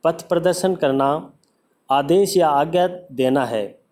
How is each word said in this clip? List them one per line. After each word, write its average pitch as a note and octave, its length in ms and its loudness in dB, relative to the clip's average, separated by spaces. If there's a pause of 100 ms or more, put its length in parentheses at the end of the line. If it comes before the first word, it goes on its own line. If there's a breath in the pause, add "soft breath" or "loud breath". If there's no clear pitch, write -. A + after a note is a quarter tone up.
पथ E3+ 240 -2
प्रदर्शन F3+ 480 0
करना, C3+ 340 0 (800)
आदेश E3 460 2
या E3+ 120 4
आज्ञा D#3+ 380 0
देना C3+ 600 -2
है। G#2+ 320 -8 (120)